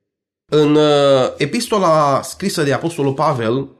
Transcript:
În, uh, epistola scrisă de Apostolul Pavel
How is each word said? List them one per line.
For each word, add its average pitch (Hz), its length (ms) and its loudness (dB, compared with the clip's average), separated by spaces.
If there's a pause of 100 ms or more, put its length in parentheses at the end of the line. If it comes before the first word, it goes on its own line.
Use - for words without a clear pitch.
(500)
În, 151 240 2
uh, 143 640 4
epistola 156 840 0
scrisă - 400 -6
de 139 100 0
Apostolul 139 420 -4
Pavel 135 540 -2 (120)